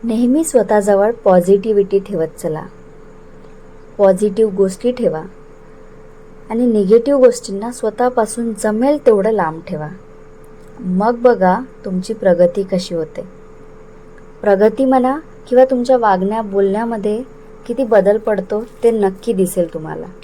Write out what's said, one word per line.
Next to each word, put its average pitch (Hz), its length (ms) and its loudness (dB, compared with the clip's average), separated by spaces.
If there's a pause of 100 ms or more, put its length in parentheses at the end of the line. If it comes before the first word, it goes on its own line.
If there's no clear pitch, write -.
नेहमी 240 400 0
स्वतःजवळ 208 680 2
पॉझिटिव्हिटी 196 880 2
ठेवत 165 400 -6
चला. 160 240 -8 (1300)
पॉझिटिव्ह 202 580 2
गोष्टी 196 360 -2
ठेवा 175 300 -4 (1300)
आणि 233 160 0
निगेटिव्ह 233 600 4
गोष्टींना 233 460 0
स्वतःपासून 233 840 -2
जमेल 240 520 -2
तेवढं 220 260 4
लांब 165 360 -2
ठेवा. 151 200 -10 (920)
मग 196 360 -2
बघा 214 440 2 (260)
तुमची 185 280 -6
प्रगती 180 500 0
कशी 185 320 -6
होते. 160 260 -8 (1200)
प्रगती 214 440 2
म्हणा 262 340 0 (300)
किंवा 254 160 6
तुमच्या 254 320 0
वागण्या 208 440 0
बोलण्यामध्ये 208 840 -2 (420)
किती 240 180 -4
बदल 208 340 4
पडतो 208 460 -4 (200)
ते 233 80 4
नक्की 202 420 -2
दिसेल 180 400 -2
तुम्हाला. 156 340 -10 (160)